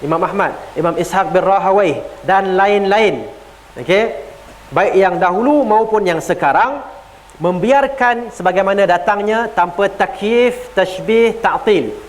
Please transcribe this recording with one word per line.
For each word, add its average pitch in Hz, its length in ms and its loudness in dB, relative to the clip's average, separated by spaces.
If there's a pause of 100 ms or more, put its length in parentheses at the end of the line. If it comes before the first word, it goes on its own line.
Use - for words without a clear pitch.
Imam 156 160 -2
Ahmad, 185 320 -2 (240)
Imam 165 240 -2
Ishaq 190 320 -2
bin 180 80 4
Rahawayh 190 640 2 (240)
dan 190 320 0
lain-lain. 202 640 2 (560)
Okey? 190 320 0 (640)
Baik 185 240 2
yang 180 240 2
dahulu 240 400 2
maupun 214 400 2
yang 170 160 0
sekarang 180 640 0 (560)
membiarkan 240 960 0
sebagaimana 190 480 0
datangnya 202 720 0
tanpa 180 320 0
takyif, 226 880 0
tashbih, 202 640 0
ta'til. 165 560 0 (140)